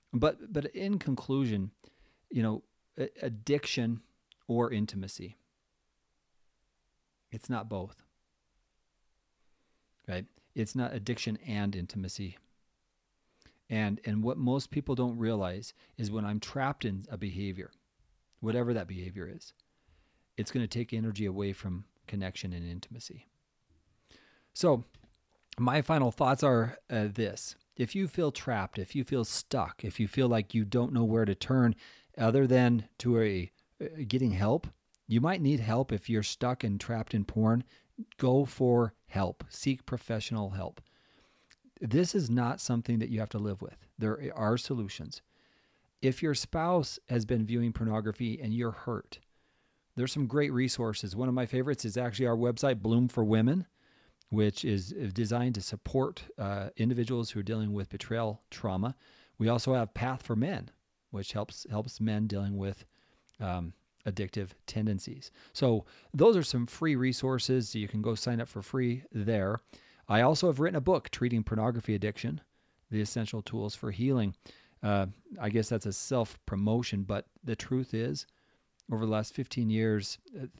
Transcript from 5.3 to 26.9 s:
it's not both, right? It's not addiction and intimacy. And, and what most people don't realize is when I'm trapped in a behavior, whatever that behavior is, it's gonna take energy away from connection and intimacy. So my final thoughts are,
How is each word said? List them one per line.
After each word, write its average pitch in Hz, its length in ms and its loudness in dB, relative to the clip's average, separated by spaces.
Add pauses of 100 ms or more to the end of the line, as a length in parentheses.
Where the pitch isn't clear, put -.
it's - 180 -10
not 113 200 -4
both, 101 340 -8 (2000)
right? 101 180 -6 (300)
It's 110 180 -4
not 123 200 -4
addiction 113 520 -6
and 101 300 -2
intimacy. 92 640 -8 (1300)
And, 107 340 0
and 107 180 0
what 123 140 -2
most 131 360 0
people 143 240 -2
don't 123 200 0
realize 104 580 -2 (220)
is 104 140 -2
when 107 140 -2
I'm 104 160 -2
trapped 139 440 -4
in 101 240 -4
a 110 80 -8
behavior, 95 540 -6 (680)
whatever 117 340 0
that 98 140 -2
behavior 92 440 -8
is, - 200 -18 (840)
it's 110 140 -4
gonna 123 160 0
take 117 260 -6
energy 110 340 -2
away 98 260 -2
from 95 320 -6 (240)
connection 95 440 -6
and 87 160 -8
intimacy. 113 600 -14 (1200)
So 139 320 4 (760)
my 127 220 4
final 139 300 4
thoughts 135 320 2
are, 123 340 4 (140)